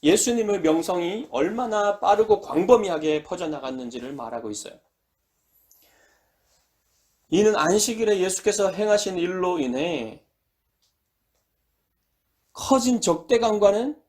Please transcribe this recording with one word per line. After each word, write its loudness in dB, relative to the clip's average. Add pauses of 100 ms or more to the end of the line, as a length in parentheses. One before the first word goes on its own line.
예수님의 2
명성이 -2
얼마나 -2
빠르고 2
광범위하게 2
퍼져나갔는지를 -10
말하고 -10
있어요. -14 (2500)
이는 4
안식일에 0
예수께서 0
행하신 0
일로 -2
인해 -4 (2250)
커진 2
적대감과는 2